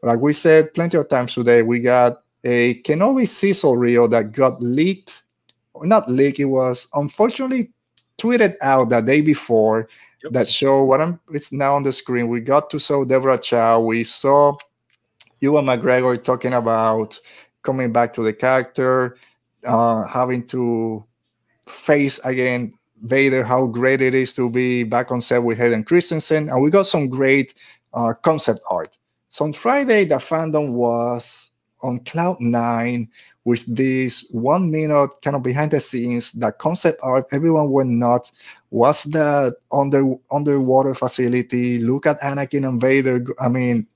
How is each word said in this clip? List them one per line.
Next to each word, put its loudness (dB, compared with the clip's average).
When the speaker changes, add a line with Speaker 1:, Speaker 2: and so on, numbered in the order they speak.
Speaker 1:
But -2
like 2
we 2
said 4
plenty -2
of -2
times 0
today, 4
we 0
got 4
a 0
Kenobi 0
sizzle 0
reel 4
that 0
got 0
leaked, -4
or -14
not 2
leaked, 2
it 0
was -2
unfortunately -2
tweeted 2
out 2
the 2
day 2
before 0
Speaker 2:
Yep. -12
Speaker 1:
that 0
show 2
what 4
I'm, -4
it's -10
now -2
on -2
the -2
screen. -4
We -4
got 0
to -6
saw -2
Deborah 2
Chow. 2
We -2
saw 2
Ewan 2
McGregor 0
talking -2
about -2
coming -2
back 2
to -6
the 0
character, -2
uh, 0
having -4
to -4
face 0
again -2
Vader, 2
how 2
great 0
it 0
is -2
to -2
be -2
back -2
on -4
set 0
with -2
Hayden 2
Christensen. 0
And 0
we 4
got 4
some -2
great, 0
uh, -2
concept 0
art. -6
So -4
on -4
Friday, 0
the 0
fandom -2
was -4
on -4
cloud -4
nine -2
with -2
this -2
one 0
minute 0
kind -2
of -4
behind -2
the 2
scenes, -6
the -2
concept -2
art, 0
everyone 2
went 2
nuts. 0
Was 2
the 0
under-, 2
underwater 2
facility? -2
Look -2
at 0
Anakin -4
and -4
Vader. 2
Go-, -8
I -2
mean -2